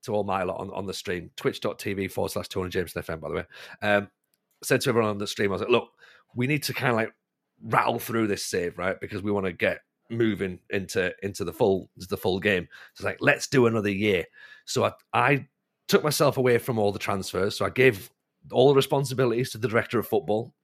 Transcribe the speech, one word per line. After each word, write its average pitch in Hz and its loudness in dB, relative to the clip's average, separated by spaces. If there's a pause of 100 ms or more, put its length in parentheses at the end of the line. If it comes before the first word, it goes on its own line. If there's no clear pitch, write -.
to 113 -4
all 104 0
my 95 -2
lot 90 -4
on, 95 -8
on 98 -8
the 92 -8
stream, 87 -6
twitch - -4
dot - -4
T 104 -6
V 95 -4
forward 92 -4
slash 101 -6
Tony 92 -4
Jameson 87 -4
F 82 -8
M, 82 -6
by 76 -8
the 78 -4
way. 85 -4 (380)
Um, 101 2 (540)
said 131 2
to - 0
everyone 110 2
on 101 -4
the 104 -6
stream, 101 -2
I - 0
was 92 -2
like, 101 -2
"Look, 117 4 (440)
we 123 -2
need 147 0
to 127 -4
kinda, 123 0
like, 110 0 (500)
rattle 117 2
through 113 0
this 101 -2
save, 87 -4
right? 90 -2
Because 98 -8
we 104 -2
wanna 95 0
get 90 0 (280)
moving 101 0 (100)
into, 92 -2 (100)
into 98 -6
the 82 -4
full, 95 2
the 92 -8
full 95 -2
game." 90 0 (260)
So - -18
it's - -14
like, 101 -4
"Let's 139 2
do 131 6
another 110 2
year." 98 2 (400)
So 110 0
I, 107 0 (200)
I 123 2 (420)
took 190 4
myself 147 2
away 123 4
from 113 -2
all 104 2
the 95 -6
transfers. 98 -4
So 104 -2
I 92 0
gave 127 4 (400)
all 123 6
the 143 6
responsibilities 135 2
to - -10
the 107 -4
director 113 2
of - -6
football. 107 -2 (120)